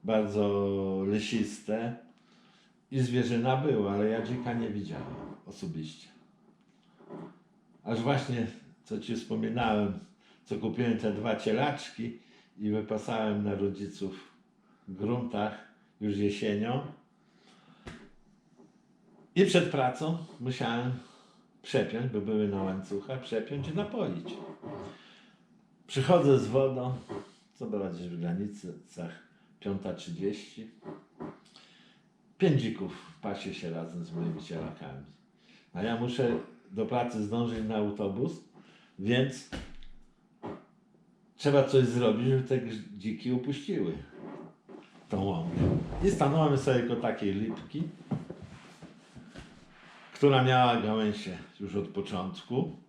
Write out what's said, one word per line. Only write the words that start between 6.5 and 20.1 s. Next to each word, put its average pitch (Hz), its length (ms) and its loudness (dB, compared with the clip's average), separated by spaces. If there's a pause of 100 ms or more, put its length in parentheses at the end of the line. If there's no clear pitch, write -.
Aż 113 160 0
właśnie, 123 460 0 (380)
co 107 140 -6
ci 110 180 -4
wspominałem, 110 840 0 (460)
co - 120 -6
kupiłem 113 420 0
te 107 140 0
dwa 107 240 -2
cielaczki 117 800 -2 (400)
i 104 120 -2
wypasałem 107 760 0
na 101 100 0
rodziców 98 760 -4 (600)
gruntach 107 680 -2 (420)
już 104 160 0
jesienią. 104 640 2 (2500)
I 190 100 8
przed 180 260 6
pracą 147 480 2 (220)